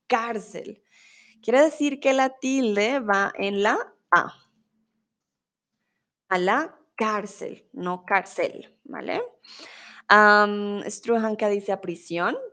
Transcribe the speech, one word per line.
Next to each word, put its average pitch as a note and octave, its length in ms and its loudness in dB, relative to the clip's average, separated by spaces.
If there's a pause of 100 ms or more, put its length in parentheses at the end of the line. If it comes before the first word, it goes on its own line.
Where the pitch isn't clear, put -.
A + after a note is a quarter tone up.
cárcel. A3 760 -4 (580)
Quiere B3 200 4
decir D4 380 2
que C4+ 140 2
la C4 160 2
tilde C4 680 0
va G3 360 0
en G3+ 280 -2
la A#3 140 2 (340)
A. - 220 2 (2000)
A F#3 80 0
la G#3+ 380 0 (200)
cárcel, G#3 800 -8
no F3+ 320 -8
cárcel, - 800 -4
¿vale? - 400 -6 (840)
Am, G#3 800 4
Struhanka A3 640 -2
dice G3+ 220 -4
a G3 100 -4
prisión. F3 560 -6 (160)